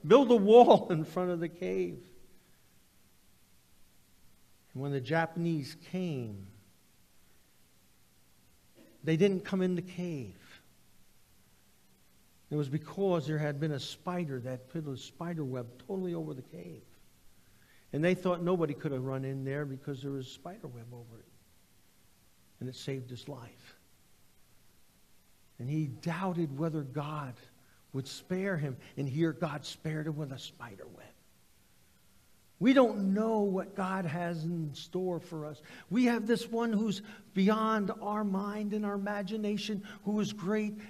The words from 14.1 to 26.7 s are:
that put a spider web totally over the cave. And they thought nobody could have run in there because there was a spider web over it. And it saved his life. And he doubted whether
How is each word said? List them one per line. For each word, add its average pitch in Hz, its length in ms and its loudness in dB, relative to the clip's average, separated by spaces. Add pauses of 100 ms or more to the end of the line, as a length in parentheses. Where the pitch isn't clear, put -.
that 127 280 -10
put 160 180 -8
a 135 100 -6
spider 165 480 -8
web 127 220 -6 (200)
totally 185 280 -4
over 156 180 -6
the 131 100 -12
cave. 175 400 -16 (1080)
And 147 120 2
they 185 100 6
thought 180 280 0
nobody 170 320 2
could 143 180 -4
have 131 120 -4
run 135 200 -4
in 135 200 -6
there 139 200 -4
because 135 380 -8
there 139 80 -6
was 135 160 -8
a - 40 -16
spider 180 360 -16
web 120 260 -14
over 113 260 -18
it. - 100 -20 (1300)
And 123 80 -8
it 127 80 -12
saved 131 340 -8
his 123 180 -14
life. 120 480 -18 (1800)
And 123 100 -8
he 156 180 0
doubted 165 720 -4
whether 156 240 -2